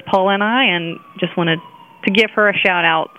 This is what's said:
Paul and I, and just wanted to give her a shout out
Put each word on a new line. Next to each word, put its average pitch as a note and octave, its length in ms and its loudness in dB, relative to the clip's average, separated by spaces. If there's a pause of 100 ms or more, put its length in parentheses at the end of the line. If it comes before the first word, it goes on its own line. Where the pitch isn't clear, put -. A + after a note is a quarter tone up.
Paul G3 240 2
and G3 120 -2
I, A#3+ 220 0
and E3+ 340 -2 (200)
just - 180 -4
wanted E3 220 0 (460)
to G#3+ 60 0
give G#3+ 200 2
her G#3 180 2
a G3 80 0
shout F3+ 280 0
out E3 340 0